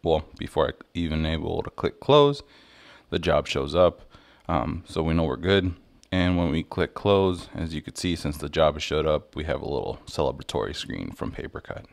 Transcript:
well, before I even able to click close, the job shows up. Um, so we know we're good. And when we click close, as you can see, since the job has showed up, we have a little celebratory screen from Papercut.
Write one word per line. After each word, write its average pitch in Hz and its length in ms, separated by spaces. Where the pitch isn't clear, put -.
well, 80 220
before 78 300
I - 40
even 78 320
able 80 360
to - 80
click - 300
close, 143 420
the 85 80
job 76 280
shows 71 280
up. 87 360
Um, 85 380
so - 160
we 80 120
know 82 100
we're 65 120
good. 92 380
And 90 280
when 85 120
we 80 120
click - 320
close, 95 600
as 80 200
you 73 80
can - 120
see, 87 220
since 76 220
the 73 100
job 76 260
has 76 80
showed 78 240
up, 76 300
we 78 80
have 71 160
a - 80
little - 380
celebratory - 680
screen - 380
from - 180
Papercut. - 640